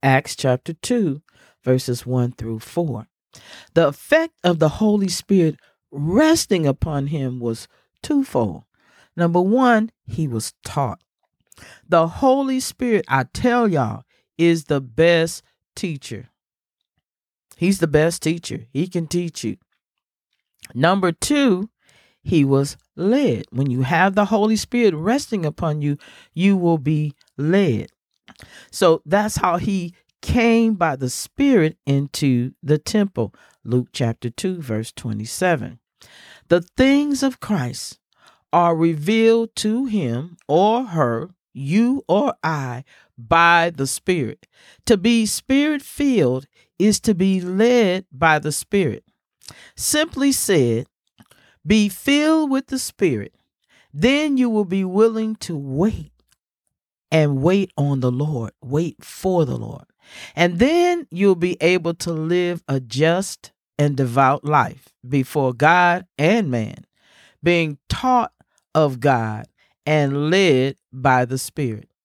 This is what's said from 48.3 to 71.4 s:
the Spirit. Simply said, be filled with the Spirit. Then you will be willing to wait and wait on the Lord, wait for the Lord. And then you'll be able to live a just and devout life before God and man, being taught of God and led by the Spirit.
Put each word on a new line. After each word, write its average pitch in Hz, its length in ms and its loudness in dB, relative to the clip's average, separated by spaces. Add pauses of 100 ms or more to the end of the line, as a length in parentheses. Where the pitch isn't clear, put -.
the 151 140 -4
Spirit. 165 520 -2 (720)
Simply 294 560 -2
said, 127 560 0 (760)
be 208 240 4
filled 302 640 2
with 269 160 -2
the 269 100 -6
Spirit. 135 560 -4 (600)
Then 269 440 2
you 247 120 2
will 214 160 0
be 190 180 -2
willing 220 540 0
to 165 200 -10
wait 147 540 -4 (1000)
and 147 300 2
wait 185 360 2
on 143 240 0
the 127 100 0
Lord, 127 400 -4 (100)
wait 143 420 -4
for 180 420 -2
the 127 100 -6
Lord. 110 300 -12 (500)
And 175 240 0
then 339 500 2
you'll 190 260 2
be 175 260 -2
able 170 340 2
to 170 160 -8
live 170 560 -2
a 139 120 -2
just 151 720 -2 (280)
and 147 160 0
devout 131 480 2
life 131 460 -2 (180)
before 131 460 -2
God 175 520 2 (120)
and 185 320 0
man, 117 360 -6 (560)
being 165 360 0 (100)
taught 254 460 -2 (400)
of 143 260 0
God 113 480 -2 (380)
and 147 440 0
led 139 460 2 (160)
by 127 340 2
the 131 120 -6
Spirit. 123 520 -8 (160)